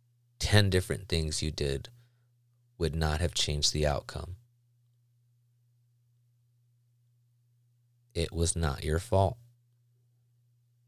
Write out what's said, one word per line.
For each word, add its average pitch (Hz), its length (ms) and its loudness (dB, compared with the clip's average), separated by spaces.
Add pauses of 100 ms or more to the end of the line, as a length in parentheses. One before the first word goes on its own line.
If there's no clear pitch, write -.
(400)
Ten 104 280 4
different 90 400 0
things 78 340 -2
you 78 100 -2
did 69 380 -4 (880)
would 80 200 -2
not 76 240 0
have 85 120 0
changed 73 400 0
the 76 140 0
outcome. - 480 -4 (3750)
It 82 180 -2
was 82 240 2
not 78 260 0
your 80 160 0
fault. 95 380 2 (1500)